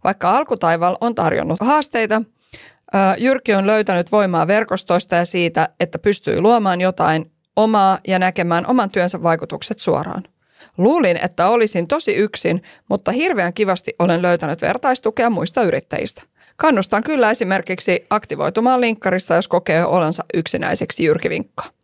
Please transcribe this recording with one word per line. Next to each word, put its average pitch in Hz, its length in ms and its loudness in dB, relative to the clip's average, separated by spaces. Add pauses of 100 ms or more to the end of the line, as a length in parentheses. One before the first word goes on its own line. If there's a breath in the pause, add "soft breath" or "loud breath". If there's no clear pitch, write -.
Vaikka 190 340 0
alkutaival 180 640 0
on 175 140 -2
tarjonnut 165 460 -2
haasteita, 233 600 0 (720 loud breath)
ää, 190 240 4
Jyrki 254 360 0
on 196 140 2
löytänyt 202 440 2
voimaa 185 360 2
verkostoista 185 680 0
ja 175 100 2
siitä, 165 440 0 (100)
että 170 200 -4
pystyy 170 420 0
luomaan 196 400 2
jotain 170 500 0 (240)
omaa 208 520 4
ja 185 120 0
näkemään 180 480 0
oman 240 220 2
työnsä 180 340 -2
vaikutukset 165 560 -2
suoraan. 160 440 -4 (540 soft breath)
"Luulin, 214 460 2
että 175 240 0
olisin 214 400 2
tosi - 280 -2
yksin, 185 460 -2 (280 loud breath)
mutta 190 220 -2
hirveän 226 420 0
kivasti 190 460 -2
olen 175 220 2
löytänyt 170 400 0
vertaistukea 240 680 0
muista 196 340 -2
yrittäjistä. - 580 -4 (340 soft breath)
Kannustan 226 480 0
kyllä 254 280 2
esimerkiksi 185 760 -2
aktivoitumaan 214 720 0
linkkarissa, 190 540 -2
jos 170 120 0
kokee 170 380 0
olonsa 165 380 0 (100)
yksinäiseksi", 165 680 -4
Jyrki 156 260 0
vinkkaa. - 360 -8 (180)